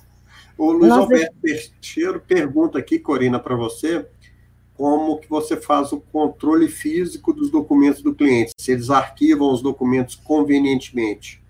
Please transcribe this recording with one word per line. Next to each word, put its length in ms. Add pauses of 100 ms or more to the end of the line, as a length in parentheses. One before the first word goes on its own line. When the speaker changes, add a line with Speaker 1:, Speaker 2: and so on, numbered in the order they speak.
(580)
Speaker 1:
O 140
Luiz 180
Speaker 2:
Nós 140
Speaker 1:
Alberto 360
Teixeira 760
pergunta 600
aqui, 200
Corina, 420
para 160
você, 500 (720)
como 400
que 100
você 300
faz 340
o 100
controle 680
físico 640
dos 180
documentos 520
do 120
cliente, 440
se 140
eles 180
arquivam 600
os 120
documentos 540
convenientemente. 1300